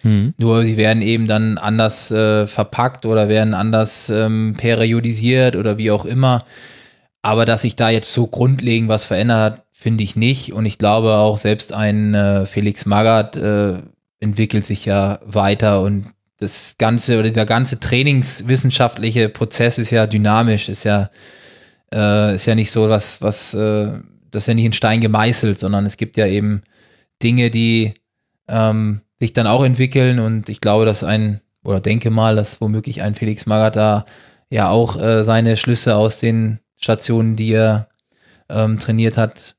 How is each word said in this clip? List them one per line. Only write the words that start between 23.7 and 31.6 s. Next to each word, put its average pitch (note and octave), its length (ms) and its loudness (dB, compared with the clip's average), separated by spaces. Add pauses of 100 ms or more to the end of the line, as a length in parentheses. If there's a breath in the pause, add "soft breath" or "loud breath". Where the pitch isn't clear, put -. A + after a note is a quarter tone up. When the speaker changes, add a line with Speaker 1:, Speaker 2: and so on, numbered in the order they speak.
Speaker 2:
das G#2+ 120 -6
ist - 40 -10
ja A#2 80 2
nicht A#2 100 2
in A2 80 0
Stein A2+ 280 0
gemeißelt, A2 580 0
sondern G2+ 260 -2
es G2 120 -6
gibt - 200 -8
ja G#2+ 80 2
eben G#2 380 -2 (580 soft breath)
Dinge, A#2+ 300 2
die, A2+ 420 2 (540)
ähm, A2 540 0 (180)
sich A#2 140 -4
dann A#2 140 0
auch B2 160 4
entwickeln B2+ 560 2
und A2 300 -2
ich G#2 100 -12
glaube, G#2+ 260 2
dass G#2+ 180 0
ein, G#2+ 360 0 (240)